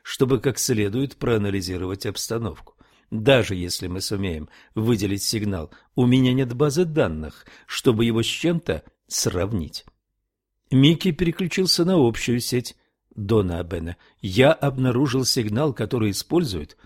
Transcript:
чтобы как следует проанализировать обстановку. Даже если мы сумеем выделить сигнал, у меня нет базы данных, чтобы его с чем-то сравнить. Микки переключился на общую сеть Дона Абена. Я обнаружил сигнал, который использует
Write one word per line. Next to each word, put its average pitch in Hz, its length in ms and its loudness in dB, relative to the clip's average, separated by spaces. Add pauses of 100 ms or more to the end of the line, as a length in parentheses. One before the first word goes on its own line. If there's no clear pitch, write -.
чтобы 131 380 0
как 127 180 -2
следует 117 600 -2
проанализировать 98 880 -2
обстановку. 107 720 -8 (360)
Даже 110 440 4
если 87 320 -6
мы 92 140 -6
сумеем 92 480 -6 (240)
выделить 104 500 0
сигнал, 101 480 -4 (240)
у 123 100 4
меня 127 280 4
нет 127 200 -2
базы 147 320 0
данных, 90 600 -4 (220)
чтобы 117 380 2
его 113 180 0
с - 20 -6
чем-то 156 580 -2 (240)
сравнить. 90 800 -4 (840)
Микки 147 400 4
переключился 175 720 0
на 185 100 2
общую 120 440 2
сеть - 360 -4 (400)
Дона 98 440 0
Абена. 85 380 -8 (240)
Я 117 300 4
обнаружил 131 760 0
сигнал, 120 480 0
который 110 380 0
использует 101 760 -2